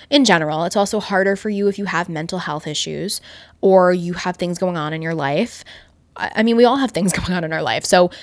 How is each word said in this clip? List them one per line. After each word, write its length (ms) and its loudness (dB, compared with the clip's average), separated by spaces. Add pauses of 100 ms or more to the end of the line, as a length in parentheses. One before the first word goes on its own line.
in 160 4
general. 380 2
It's 140 -2
also 220 0
harder 360 0
for 140 -6
you 180 -2
if 100 0
you 80 -6
have 240 -4
mental 300 -6
health 260 -8
issues 560 -6 (400)
or 320 6
you 200 -4
have 240 -6
things 200 -4
going 200 -2
on 160 -4
in 100 -6
your 100 -4
life. 500 -2 (520)
I, 200 -6
I 80 2
mean, 140 4
we 80 8
all 120 4
have 140 0
things 220 0
<laughs> 40 -6
going 160 -4
on 100 -2
in 100 -4
our 80 -2
life. 240 -2
So 260 6 (120)